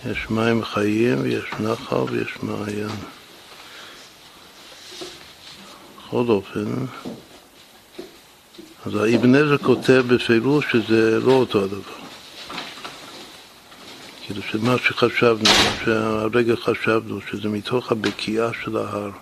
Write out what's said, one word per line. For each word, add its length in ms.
יש 180
מים 360
חיים, 600
יש 200
נחל 360
ויש 460
מעיין. 480
בכל 320
אופן, 560
אז 100
האבן 400
עזרא 220
כותב 500
בפירוש 640
שזה 480
לא 120
אותו 320
הדבר. 380
כאילו 160
שמה 260
שחשבנו, 720
מה 360
שהרגע 680
חשבנו, 640
שזה 180
מתוך 420
הבקיעה 580
של 140
ההר. 320